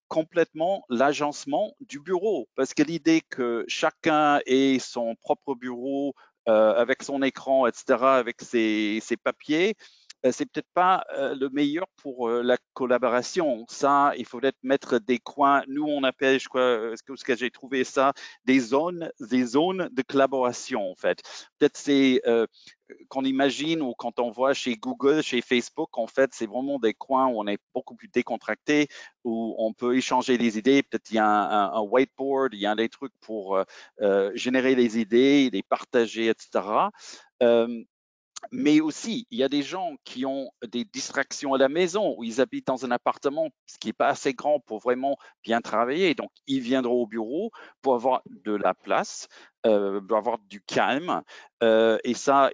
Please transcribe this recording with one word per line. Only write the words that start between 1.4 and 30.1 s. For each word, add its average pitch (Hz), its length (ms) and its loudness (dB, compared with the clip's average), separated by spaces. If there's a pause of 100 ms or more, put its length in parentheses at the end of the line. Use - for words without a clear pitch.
du 139 200 -16
bureau, 175 560 -4
parce 131 180 -2
que 151 80 0
l'idée 160 480 2
que 120 380 -4
chacun 151 800 2
ait 135 320 4
son 117 380 -6
propre - 360 -4
bureau, 127 640 -6 (340)
euh, 107 240 6
avec 120 300 0
son 139 180 -4
écran, 131 460 0
et 113 80 2
cetera, 131 420 2
avec 117 240 -2
ses, 110 600 0
ses 113 140 -4
papiers, 160 580 -2 (480)
euh, 127 80 4
c'est 143 140 -4
peut-être - 300 -10
pas, 180 280 4 (120)
euh, 139 200 -2
le 135 140 -4
meilleur 147 460 -2
pour, 127 340 -6
euh, 120 140 0
la 123 140 4 (160)
collaboration. 123 960 0
Ça, 143 480 2
il 120 80 -8
faut 123 140 -14
peut-être 135 220 0
mettre 131 380 0
des 123 180 0
coins. 139 500 2
Nous, 143 160 -6
on 147 200 -2
appelle, 135 360 2
je - 80 -8
crois, 127 140 -2
euh, 117 340 0
ce - 60 -20
que, 135 140 -16
ce - 80 -20
que 127 120 0
j'ai 120 140 -6
trouvé 131 340 -4
ça, 135 300 0 (320)
des 131 140 6
zones, 156 600 -2
des 127 260 0
zones 170 460 0
de 127 120 -4
collaboration, 127 880 0
en - 40 -14
fait. - 280 -2 (340)
Peut-être 147 180 2
c'est, 135 520 4
euh, 117 180 4 (640)
qu'on 135 160 -6
imagine 139 560 0
ou 123 140 -6
quand 123 240 -8
on 120 100 -2
voit 127 240 0
chez 123 220 -4
Google, 135 480 0
chez 120 180 -2
Facebook, - 560 -4
en 113 80 -4
fait, 135 300 2
c'est 113 100 -4
vraiment 131 320 -6
des 113 160 0
coins 131 320 -2
où 120 140 -2
on 104 80 -4
est 101 140 -4 (120)
beaucoup 127 220 -10
plus 110 140 -20
décontracté, 123 800 -2 (340)
où 113 340 -4
on 110 160 -2
peut 123 240 0
échanger 127 400 2